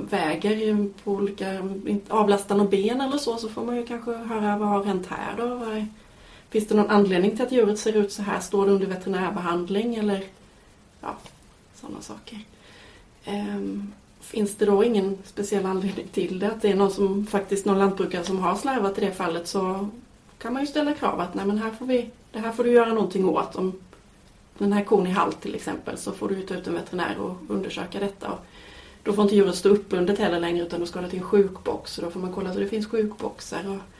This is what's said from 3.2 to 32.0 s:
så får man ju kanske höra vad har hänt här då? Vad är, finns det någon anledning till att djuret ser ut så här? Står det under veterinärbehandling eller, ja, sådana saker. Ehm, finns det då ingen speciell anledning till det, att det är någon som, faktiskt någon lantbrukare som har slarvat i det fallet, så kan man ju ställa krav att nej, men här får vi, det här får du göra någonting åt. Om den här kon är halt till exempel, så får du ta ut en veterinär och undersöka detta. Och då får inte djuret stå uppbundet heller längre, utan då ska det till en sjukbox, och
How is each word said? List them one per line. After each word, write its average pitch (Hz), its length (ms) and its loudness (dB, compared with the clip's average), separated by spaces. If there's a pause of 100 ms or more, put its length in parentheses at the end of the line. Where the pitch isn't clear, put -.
så 226 120 -6
får 226 160 -6
man 240 120 -2
ju 233 100 -4
kanske 233 300 -6
höra 214 420 0
vad 208 100 0
har 202 160 2
hänt 190 220 -2
här - 300 -6
då? 240 180 -2
Vad 240 220 -6
är, 214 100 -2 (640)
finns 214 180 2
det 220 60 2
någon 208 160 6
anledning 202 400 6
till 220 160 -2
att 254 60 -4
djuret 214 260 4
ser 214 180 0
ut 202 160 2
så 208 100 -6
här? 190 180 -2
Står 196 260 2
det 196 60 6
under 196 140 2
veterinärbehandling 185 1080 -2
eller, 208 300 0 (760)
ja, - 160 -10 (580)
sådana - 260 -14
saker. 214 400 -16 (840)
Ehm, 202 680 -6 (280)
finns 208 360 -2
det - 80 2
då 202 200 6
ingen 196 400 2
speciell 196 420 -2
anledning 190 460 -2
till 185 260 -2
det, 190 120 -2
att 220 120 -8
det 202 80 4
är 190 60 4
någon 196 140 6
som, 202 360 0
faktiskt 202 400 -2
någon 196 120 4
lantbrukare 185 460 0
som 185 140 -2
har 185 160 2
slarvat 208 440 -2
i - 20 -2
det 190 120 0
fallet, 170 360 -4
så 196 400 -2 (500)
kan 233 140 -6
man 269 100 -2
ju 294 60 -2
ställa 294 260 0
krav 254 260 -2
att 180 140 -4
nej, 190 120 -2
men 208 120 2
här 220 120 -2
får 247 160 -10
vi, 247 240 2 (220)
det 220 60 -8
här 220 140 -4
får 240 120 0
du 240 60 4
göra 233 220 8
någonting 185 360 2
åt. - 280 0
Om 185 160 0 (840)
den 202 140 2
här 208 120 2
kon 196 220 4
är 180 40 -2
halt 175 300 0
till - 140 -8
exempel, - 440 -8
så 196 140 -6
får 202 160 -4
du 190 140 -2
ta 190 120 -8
ut 175 120 -8
en 180 80 -4
veterinär 180 440 -4
och 185 180 -6 (120)
undersöka 196 520 -6
detta. - 320 -6
Och - 80 -10 (640)
då 214 100 0
får 202 120 4
inte 202 120 6
djuret 190 180 6
stå - 140 4
uppbundet 202 500 4
heller 175 220 0
längre, 170 260 0
utan 175 140 -4
då 175 60 -2
ska 180 140 -8
det 180 100 -6
till 185 80 -6
en 175 60 -6
sjukbox, - 720 0
och - 60 -6